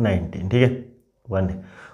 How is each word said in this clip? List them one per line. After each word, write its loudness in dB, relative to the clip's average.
नाइनटीन, -2
ठीक 4
है, 2
वन 0
है, -8